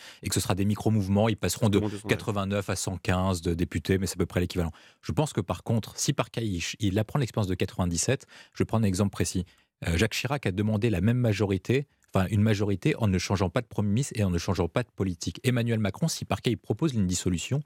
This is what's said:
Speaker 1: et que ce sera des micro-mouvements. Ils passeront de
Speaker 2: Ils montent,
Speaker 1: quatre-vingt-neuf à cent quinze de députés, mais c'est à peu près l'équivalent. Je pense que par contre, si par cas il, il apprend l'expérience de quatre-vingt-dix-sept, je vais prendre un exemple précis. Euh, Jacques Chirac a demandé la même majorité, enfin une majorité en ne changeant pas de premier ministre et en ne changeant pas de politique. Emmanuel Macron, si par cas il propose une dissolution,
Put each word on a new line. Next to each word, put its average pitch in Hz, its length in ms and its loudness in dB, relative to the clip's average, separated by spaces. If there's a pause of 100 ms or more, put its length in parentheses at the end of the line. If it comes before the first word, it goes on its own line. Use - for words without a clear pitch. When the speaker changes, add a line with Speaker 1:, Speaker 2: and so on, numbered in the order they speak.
(220)
Speaker 1:
et 98 80 -8
que - 60 -2
ce 104 40 2
sera - 140 0
des 98 120 2
micro-mouvements. 104 640 2
Ils 107 80 0
passeront - 320 2
de 101 100 6
Speaker 2:
Ils - 20 6
montent, 104 260 -6
Speaker 1:
quatre-vingt-neuf 101 640 -2
à 98 60 -2
cent 92 220 -4
quinze 92 440 0
de 85 140 0
députés, 85 420 0
mais 95 80 -2
c'est - 120 -6
à - 0 -
peu 95 100 2
près - 120 0
l'équivalent. 85 320 0 (300)
Je - 120 -6
pense 151 200 0
que - 80 -2
par 90 220 -6
contre, 113 340 -2
si - 160 -2
par - 160 -2
cas - 120 -6
il, 95 200 -2 (180)
il 98 200 0
apprend - 180 -2
l'expérience 113 300 0
de 92 80 -2
quatre-vingt-dix-sept, 87 480 -2 (500)
je - 60 -8
vais 107 60 2
prendre 113 180 0
un 101 40 2
exemple 98 240 2
précis. - 340 -2 (420)
Euh, 85 80 2
Jacques 107 180 4
Chirac 135 320 -4
a 101 60 2
demandé 107 380 0
la 90 100 2
même 117 180 2
majorité, 107 720 0 (280)
enfin 95 140 4
une 104 140 4
majorité 107 540 2
en 110 100 0
ne 92 100 2
changeant 92 320 0
pas 123 120 0
de - 40 -14
premier 104 240 -2
ministre 107 260 0
et 110 80 2
en 95 60 2
ne 87 80 2
changeant 85 300 0
pas 123 160 -2
de - 120 -10
politique. 92 480 -4
Emmanuel 117 360 0
Macron, 107 280 -2
si - 180 -4
par - 180 -2
cas 123 80 2
il 107 60 0
propose 139 360 -4
une 104 140 0
dissolution, 92 580 -2